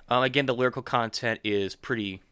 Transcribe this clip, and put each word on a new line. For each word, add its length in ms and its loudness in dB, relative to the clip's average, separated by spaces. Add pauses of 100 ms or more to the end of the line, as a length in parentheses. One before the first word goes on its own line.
Um, 140 4
again, 240 2
the 80 2
lyrical 280 0
content 640 -2
is 300 0
pretty, 580 -6